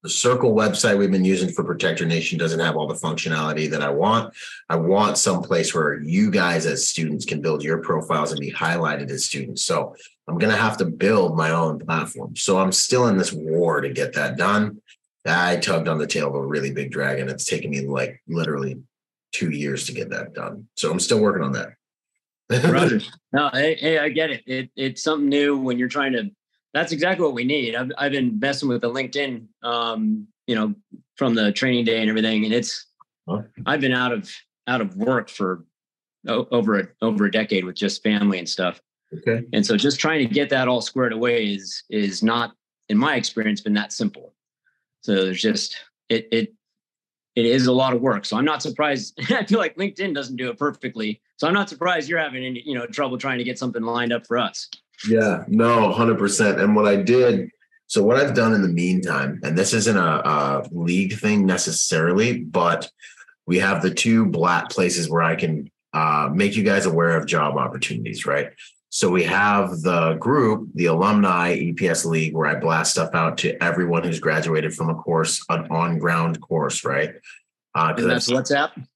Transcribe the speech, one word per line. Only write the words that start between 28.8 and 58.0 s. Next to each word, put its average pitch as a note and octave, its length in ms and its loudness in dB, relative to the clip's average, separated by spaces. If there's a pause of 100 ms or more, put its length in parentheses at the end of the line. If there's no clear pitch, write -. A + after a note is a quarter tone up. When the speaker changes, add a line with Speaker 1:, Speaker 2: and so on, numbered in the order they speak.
Speaker 2:
the A#2+ 80 -2
LinkedIn, B2+ 560 -6 (160)
um, A2+ 640 -2 (200)
you A#2+ 80 0
know, G#2+ 200 0 (420)
from B2 180 0
the G#2+ 180 4
training B2 340 0
day A2+ 140 2
and A2 100 2
everything. A2 340 0
And G#2+ 80 -2
it's, - 340 -4 (420)
Speaker 1:
Huh? G#2+ 140 -4 (220)
Speaker 2:
I've C#3+ 160 0
been C3 120 2
out B2 200 0
of, G#2 180 -6 (360)
out B2 140 0
of F#2+ 160 -4
work A#2 340 0
for F2+ 340 -4 (640)
o-, A#2 220 -2
over G#2+ 300 2
a, F#2+ 80 -4 (120)
over G#2+ 260 2
a G2 40 2
decade G#2+ 340 0
with F2+ 120 -8
just - 260 -4
family G#2 360 2
and E2+ 100 -8
stuff. F2+ 320 -4 (380)
Speaker 1:
Okay. A#2 340 -2
Speaker 2:
And G#2+ 120 2
so A2 140 2
just C3+ 220 0
trying D#3 260 2
to A2 80 -4
get C#3 160 0
that B2+ 180 2
all B2 140 2
squared B2 300 -2
away A#2 340 0
is, G2 420 -6
is G2+ 340 -2
not, A#2 300 0 (360)
in G#2+ 100 2
my C#3+ 180 2
experience, G#2+ 460 -2
been G#2 120 0
that G#2+ 180 -2
simple. - 420 -6 (680)
So G#2 120 0 (100)
there's F#2 180 -2
just, A2 340 -2 (320)
it, A2+ 240 0
it, A2+ 220 0 (800)
it A#2 120 2
is B2+ 200 4
a B2+ 60 4
lot C3 220 2
of A#2 80 0
work. G#2+ 220 0
So G#2+ 120 -4
I'm C3 80 0
not D3+ 180 -2
surprised. C#3 600 -4
<laughs> - 80 -6
I A#3 120 0
feel A3 140 2
like F3+ 180 -2
LinkedIn F#3+ 380 -4
doesn't C3 220 -8
do B2+ 140 -6
it A2 80 -10
perfectly. A#2 600 -4 (180)
So D3+ 100 0
I'm F3+ 60 2
not G3+ 140 0
surprised D#3+ 400 -2
you're E3+ 100 0
having C3 260 -4
any, B2 200 -8
you D3 100 -6
know, A#2+ 120 -4
trouble B2+ 320 -4
trying C3 200 -4
to A#2+ 60 -4
get B2 140 -6
something A#2+ 240 -4
lined A#2 300 -2
up A#2+ 140 -4
for A#2+ 120 0
us. - 300 -4 (400)
Speaker 1:
Yeah, G#2 400 2
no, A2+ 440 4
hundred A2+ 260 4
percent. G2+ 420 2
And G#2 160 6
what G#2 100 6
I G2+ 100 6
did, A2 540 4 (360)
so G#2+ 160 2